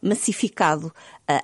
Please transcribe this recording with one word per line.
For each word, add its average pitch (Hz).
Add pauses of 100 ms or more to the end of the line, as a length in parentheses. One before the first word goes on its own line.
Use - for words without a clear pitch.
massificado, 165 (340)
ah, 143